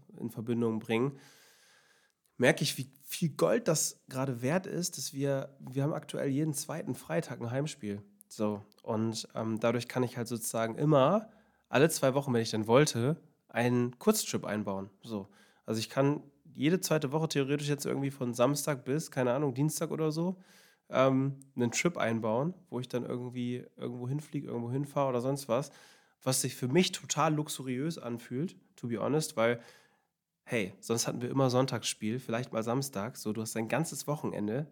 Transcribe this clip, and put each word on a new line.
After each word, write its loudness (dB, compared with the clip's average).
in -6
Verbindung 0
bringen, 0
merke 4
ich, -2
wie -10
viel -2
Gold 2
das -2
gerade -4
wert 0
ist, -6
dass -8
wir, -4
wir -4
haben 0
aktuell -4
jeden 0
zweiten -6
Freitag -6
ein -6
Heimspiel. -4
So, -2
und, -2
ähm, -2
dadurch 0
kann -2
ich -2
halt -4
sozusagen -4
immer, 4
alle 8
zwei 2
Wochen, 2
wenn 6
ich -2
dann 0
wollte, 6
einen 2
Kurztrip 2
einbauen. -4
So. -8
Also 0
ich -4
kann 2
jede 2
zweite 0
Woche 0
theoretisch 0
jetzt -2
irgendwie -2
von -4
Samstag 2
bis, -2
keine 2
Ahnung, 0
Dienstag 0
oder 0
so, -2
ähm, 4
einen 0
Trip 0
einbauen, 0
wo -4
ich -8
dann -2
irgendwie -6
irgendwo -6
hinfliege, -4
irgendwo -4
hinfahre 0
oder 2
sonst -2
was, 0
was 0
sich -4
für -4
mich 4
total 0
luxuriös -4
anfühlt, -6
to -8
be -2
honest, 0
weil, 2
hey, -2
sonst -2
hatten -4
wir -2
immer 2
Sonntagsspiel, 0
vielleicht -6
mal -2
Samstag, -4
so, -6
du -4
hast -6
dein -2
ganzes -4
Wochenende -4